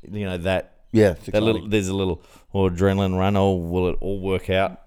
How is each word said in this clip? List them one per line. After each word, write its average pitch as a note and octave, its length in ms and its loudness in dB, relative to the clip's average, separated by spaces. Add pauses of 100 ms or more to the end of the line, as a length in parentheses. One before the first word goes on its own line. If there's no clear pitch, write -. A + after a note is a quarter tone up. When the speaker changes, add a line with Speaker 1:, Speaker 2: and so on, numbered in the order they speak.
(100)
Speaker 1:
you G#2 140 -6
know, F#2 140 -6
that, F2+ 360 -2 (180)
Speaker 2:
Yeah, G#2+ 200 6
it's - 140 -10
Speaker 1:
that F#2 160 -10
little, A2+ 140 2
Speaker 2:
exciting. G#2+ 140 -8
Speaker 1:
there's G2+ 180 0
a F#2+ 60 -4
little, F#2 280 -4 (320)
oh, F#2+ 160 2
adrenaline F#2+ 480 2
run. G2 180 0
Oh, G2 180 4
will F2+ 340 -2
it - 120 -2
all G2 200 -6
work F#2 300 -4
out F#2+ 360 0